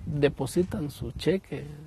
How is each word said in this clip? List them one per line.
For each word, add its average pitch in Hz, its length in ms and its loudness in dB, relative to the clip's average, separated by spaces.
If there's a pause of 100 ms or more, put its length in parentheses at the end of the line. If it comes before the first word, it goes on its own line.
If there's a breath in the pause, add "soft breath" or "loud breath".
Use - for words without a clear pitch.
depositan 147 880 2
su 120 220 -6
cheque 151 520 0 (220)